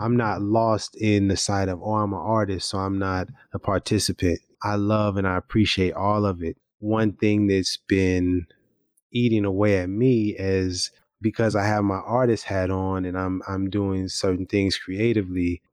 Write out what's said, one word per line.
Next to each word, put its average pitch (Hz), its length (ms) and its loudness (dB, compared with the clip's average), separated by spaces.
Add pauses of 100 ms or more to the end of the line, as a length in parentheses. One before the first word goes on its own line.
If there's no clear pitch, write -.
I'm 120 160 0
not 104 260 -2
lost 110 540 0
in 101 320 4
the 92 80 2
side 98 320 -2
of, 90 120 -6
"Oh, 107 140 -4
I'm 104 180 0
an 95 60 -4
artist, 98 500 -2
so 101 100 -6
I'm 98 200 -2
not 95 300 -2 (260)
a 95 40 -6
participant." 95 840 0 (220)
I 104 120 -2
love 104 420 0
and 98 100 0
I 92 100 -2
appreciate 92 580 0
all 104 320 0
of 90 160 -2
it. 82 140 -6 (240)
One 110 320 0
thing 104 340 2
that's 95 300 2
been 90 680 2 (680)
eating 113 320 2
away 101 340 2
at 90 100 -2
me 107 480 2
is 95 540 -2 (300)
because 107 360 0
I 101 100 2
have 107 180 2
my 98 140 0
artist 117 460 0
hat 92 260 -2
on 95 340 -2
and 90 120 -6
I'm, 92 320 -2
I'm 95 220 -4
doing 95 380 -2
certain 92 380 -2
things 98 300 2
creatively, 95 880 -2 (100)